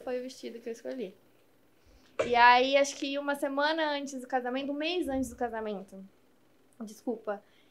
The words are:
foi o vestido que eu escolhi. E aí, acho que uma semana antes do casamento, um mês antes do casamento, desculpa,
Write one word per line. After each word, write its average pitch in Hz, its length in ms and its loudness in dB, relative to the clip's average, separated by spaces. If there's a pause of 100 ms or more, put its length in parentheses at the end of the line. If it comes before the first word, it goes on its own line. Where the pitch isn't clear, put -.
foi 254 140 -4
o 247 40 -4
vestido 240 380 -12
que 233 80 -12
eu 226 40 -6
escolhi. 233 420 -8 (1120)
E 240 80 0
aí, 247 440 8
acho 277 180 2
que 277 220 -4
uma 285 160 -2
semana 294 580 0
antes 285 280 -6
do 247 60 -12
casamento, 262 460 -2
um - 40 -6
mês 320 320 -2
antes 269 200 -2
do 240 80 -12
casamento, 214 680 -6 (800)
desculpa, 214 640 -8 (280)